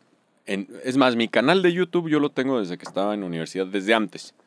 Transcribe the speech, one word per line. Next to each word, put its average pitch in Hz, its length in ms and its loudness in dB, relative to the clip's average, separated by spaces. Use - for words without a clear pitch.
en, 98 240 -6
es 127 100 -2
más, 127 220 4
mi 113 100 2
canal 147 340 2
de 180 120 4
YouTube 175 360 -2
yo 151 120 2
lo 147 100 0
tengo 131 300 0
desde 87 160 -4
que - 80 -18
estaba 101 280 -2
en 101 100 -4
universidad, 87 440 -4
desde 98 260 0
antes. 107 400 -2